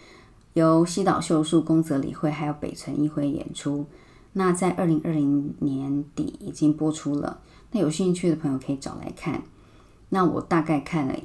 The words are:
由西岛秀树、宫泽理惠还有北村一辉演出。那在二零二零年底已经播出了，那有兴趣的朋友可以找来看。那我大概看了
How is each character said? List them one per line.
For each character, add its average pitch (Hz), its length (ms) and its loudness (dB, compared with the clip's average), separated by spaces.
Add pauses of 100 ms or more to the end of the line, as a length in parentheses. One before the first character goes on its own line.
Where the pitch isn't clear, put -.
(540)
由 165 320 6
西 190 180 -2
岛 170 160 2
秀 156 240 2
树、 160 160 4
宫 160 220 4
泽 147 160 -2
理 - 160 -4
惠 - 160 -2
还 151 160 -4
有 147 80 -2
北 - 220 -8
村 - 260 -6
一 151 80 2
辉 143 180 -2
演 - 240 -4
出。 143 360 -4 (460)
那 185 200 2
在 180 160 2
二 180 160 0
零 156 180 2
二 170 80 -2
零 143 480 0
年 139 460 -2 (100)
底 - 240 -6
已 196 120 -10
经 151 200 2
播 156 200 0
出 143 240 -4
了， - 260 -6 (300)
那 214 100 0
有 143 80 4
兴 180 240 2
趣 180 160 0
的 156 60 2
朋 147 180 -2
友 131 60 -2
可 143 120 -6
以 135 60 -2
找 - 240 -10
来 - 140 -10
看。 - 280 -6 (680)
那 185 120 4
我 135 160 2
大 165 200 2
概 151 180 0
看 143 280 -2
了 - 180 -4